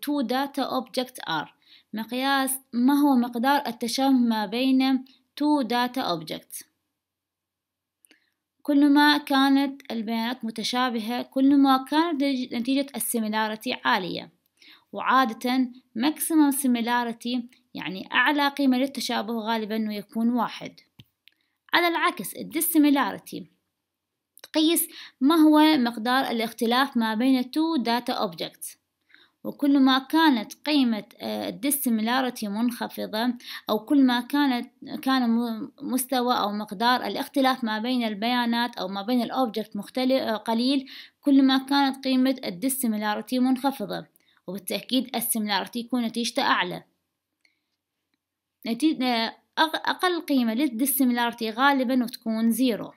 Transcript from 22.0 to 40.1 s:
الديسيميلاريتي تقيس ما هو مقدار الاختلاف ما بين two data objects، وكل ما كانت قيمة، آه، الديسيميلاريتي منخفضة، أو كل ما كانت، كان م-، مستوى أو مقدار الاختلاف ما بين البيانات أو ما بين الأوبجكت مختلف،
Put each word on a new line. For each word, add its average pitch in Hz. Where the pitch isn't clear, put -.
الديسيميلاريتي 277
تقيس 320
ما 285
هو 311
مقدار 240
الاختلاف 233
ما 220
بين 254
two 311
data 233
objects، 170
وكل 277
ما 262
كانت 269
قيمة، 247
آه، 214
الديسيميلاريتي 240
منخفضة، 214
أو 214
كل 277
ما 247
كانت، 254
كان 262
م-، 226
مستوى 247
أو 208
مقدار 214
الاختلاف 254
ما 214
بين 247
البيانات 233
أو 185
ما 196
بين 240
الأوبجكت 220
مختلف، 254